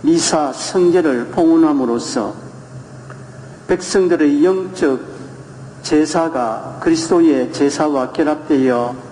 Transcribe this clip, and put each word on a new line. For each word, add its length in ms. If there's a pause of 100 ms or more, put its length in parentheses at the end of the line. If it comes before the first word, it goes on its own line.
미사 520
성제를 720
봉헌함으로써 1040 (1300)
백성들의 760
영적 580 (800)
제사가 1000
그리스도의 720
제사와 600
결합되어 840 (160)